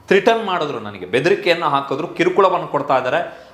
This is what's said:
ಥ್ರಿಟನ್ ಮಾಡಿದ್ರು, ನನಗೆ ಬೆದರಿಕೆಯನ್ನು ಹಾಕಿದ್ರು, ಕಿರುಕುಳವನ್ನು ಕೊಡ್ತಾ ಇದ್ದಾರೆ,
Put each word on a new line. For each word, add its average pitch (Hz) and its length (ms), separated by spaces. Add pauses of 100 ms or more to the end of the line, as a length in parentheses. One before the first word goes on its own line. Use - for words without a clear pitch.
ಥ್ರಿಟನ್ 214 380
ಮಾಡಿದ್ರು, 156 340
ನನಗೆ 101 260
ಬೆದರಿಕೆಯನ್ನು 165 640
ಹಾಕಿದ್ರು, 139 380
ಕಿರುಕುಳವನ್ನು 180 600
ಕೊಡ್ತಾ 139 300
ಇದ್ದಾರೆ, 127 560